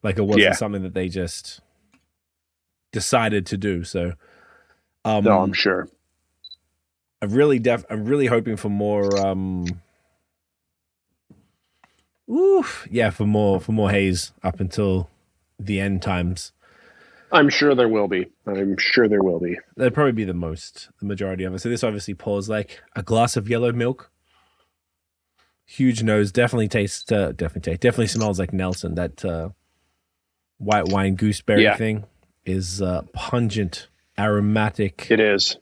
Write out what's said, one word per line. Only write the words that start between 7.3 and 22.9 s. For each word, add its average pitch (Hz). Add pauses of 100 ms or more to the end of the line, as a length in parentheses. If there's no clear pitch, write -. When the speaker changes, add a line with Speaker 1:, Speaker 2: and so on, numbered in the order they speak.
Speaker 1:
def-, 117
I'm 107
really 135
hoping 117
for 107
more, 101
um, 95 (2750)
oof, 370
yeah, 110
for 104
more, 104
for 110
more 104
haze 98 (120)
up 92
until 95 (480)
the 98
end 98
times. 90 (800)
Speaker 2:
I'm 147
sure 147
there 123
will 107
be. 92 (160)
I'm 98
sure 117
there 101
will 85
be. 87 (180)
Speaker 1:
That'd 123
probably 147
be 110
the 92
most, 82 (120)
the 101
majority 95
of 92
it. 92
So 117
this 117
obviously 104
pours 101
like 107 (140)